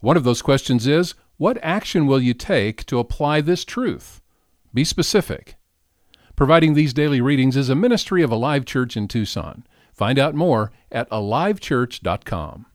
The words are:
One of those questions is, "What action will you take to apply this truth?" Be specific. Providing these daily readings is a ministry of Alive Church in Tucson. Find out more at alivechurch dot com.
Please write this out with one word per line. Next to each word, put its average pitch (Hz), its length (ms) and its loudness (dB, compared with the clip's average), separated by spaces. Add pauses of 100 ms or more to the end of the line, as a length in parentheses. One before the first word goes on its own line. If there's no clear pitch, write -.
One 127 160 2
of 151 80 0
those 120 160 2
questions 131 460 0
is, 160 280 0 (220)
"What 220 260 0
action 170 440 0
will 135 160 4
you 123 120 2
take 110 520 -2
to 127 140 -2
apply 147 400 -2
this 170 240 0
truth?" - 580 -6 (500)
Be 127 120 2
specific. - 720 -2 (800)
Providing 156 380 4
these 147 200 2
daily 147 260 2
readings 131 360 2
is 139 120 0
a 131 60 2
ministry 196 480 0
of 135 80 2
Alive 131 340 -2
Church 127 320 -2
in 104 120 -4
Tucson. - 560 -6 (280)
Find 120 260 0
out 143 160 0
more 139 360 0 (220)
at 120 180 -6
alivechurch 123 920 -2
dot 87 240 -4
com. 82 500 -10